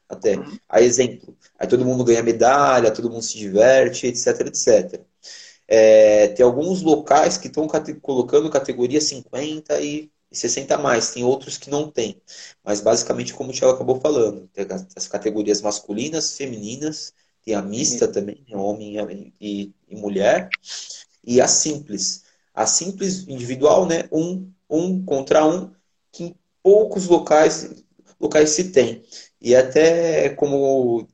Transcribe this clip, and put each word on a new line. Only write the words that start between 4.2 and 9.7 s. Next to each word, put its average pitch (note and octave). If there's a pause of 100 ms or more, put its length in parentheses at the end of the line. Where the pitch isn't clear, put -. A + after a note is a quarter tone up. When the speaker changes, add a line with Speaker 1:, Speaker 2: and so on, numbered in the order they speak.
Speaker 1:
et -
cetera. - (600)
É, G#2+
tem B2
alguns D#3
locais D#3
que C3
tão D3+
cate-, D#3
colocando C#3+
categoria B2+
cinquenta D3